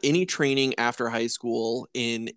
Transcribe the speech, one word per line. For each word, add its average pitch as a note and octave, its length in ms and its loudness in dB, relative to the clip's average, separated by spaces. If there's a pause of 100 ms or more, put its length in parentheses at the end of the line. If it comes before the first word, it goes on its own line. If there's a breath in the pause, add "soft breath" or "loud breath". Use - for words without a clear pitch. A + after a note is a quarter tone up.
any E3+ 220 2
training C3+ 520 2
after A#2+ 300 0
high A#2 180 -2
school A#2 680 -2
in, A#2 440 -2